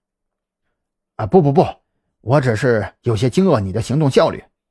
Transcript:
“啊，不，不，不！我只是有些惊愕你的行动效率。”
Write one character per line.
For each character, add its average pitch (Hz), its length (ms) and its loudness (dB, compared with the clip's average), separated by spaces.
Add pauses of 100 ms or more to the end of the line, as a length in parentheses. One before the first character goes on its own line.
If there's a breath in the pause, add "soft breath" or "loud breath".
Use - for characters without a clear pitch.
(1160)
“啊， 110 100 -6
不， 185 140 4
不， 143 100 2
不！ 143 140 2 (560)
我 131 200 0
只 123 140 0
是 110 460 -2
有 117 140 -2
些 110 120 -2
惊 190 180 0
愕 147 140 2
你 95 120 -6
的 107 100 -6
行 120 160 -4
动 143 140 0
效 151 180 2
率。” 95 140 -12 (280)